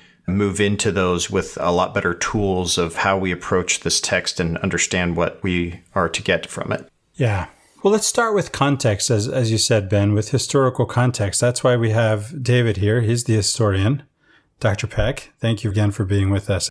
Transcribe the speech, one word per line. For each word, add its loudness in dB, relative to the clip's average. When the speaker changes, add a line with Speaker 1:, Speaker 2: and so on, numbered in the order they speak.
Speaker 1:
move 0
into 0
those 0
with -4
a 0
lot 0
better -2
tools -2
of -2
how 0
we -2
approach -2
this -2
text -2
and -2
understand -2
what -2
we -2
are 2
to -6
get 0
from -8
it. -8
Speaker 2:
Yeah. 0
Well, 4
let's 2
start 0
with -2
context, 0
as, 2
as 0
you 2
said, 2
Ben, 2
with 0
historical 2
context. 0
That's 0
why 4
we 2
have 0
David 2
here. 2
He's 0
the 2
historian. 0
Doctor 0
Peck, -2
thank -2
you 0
again 2
for -2
being 0
with 0
us. -2